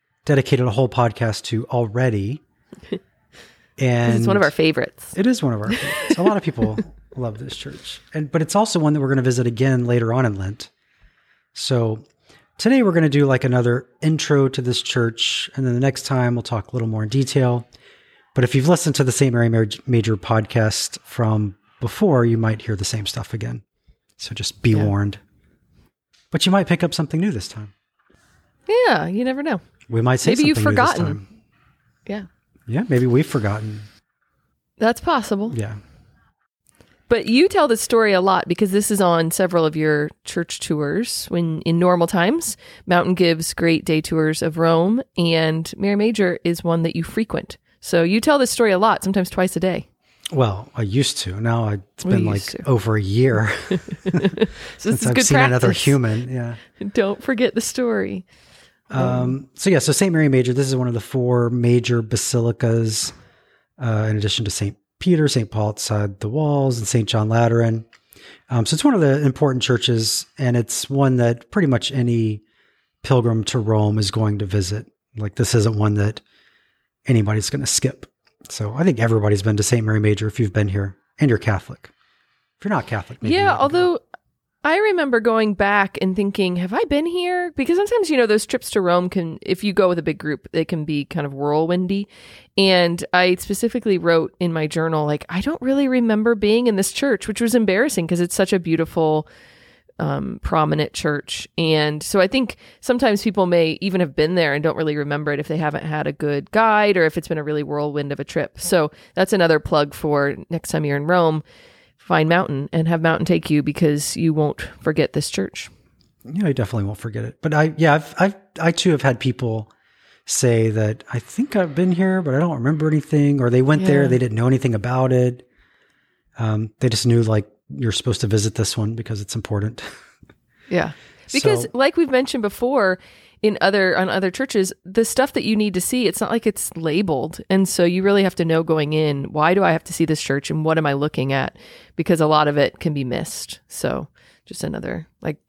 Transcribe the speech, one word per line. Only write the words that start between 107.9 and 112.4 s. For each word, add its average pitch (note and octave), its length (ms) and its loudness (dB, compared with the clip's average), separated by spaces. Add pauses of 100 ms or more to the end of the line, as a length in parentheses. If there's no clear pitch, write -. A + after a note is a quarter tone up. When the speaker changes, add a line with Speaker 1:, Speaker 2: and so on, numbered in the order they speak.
Speaker 2:
of C#3 80 -8
a D3 60 -8
trip. - 340 -6
So D#3+ 300 2 (240)
that's F#3+ 180 0
another E3 280 4
plug D3 340 0
for C#3+ 420 -2 (140)
next E3 220 -8
time D#3 140 -2
you're C#3+ 120 -2
in C#3+ 100 -6
Rome, E3 360 2 (540)
find D#3+ 320 0
Mountain C#3+ 440 0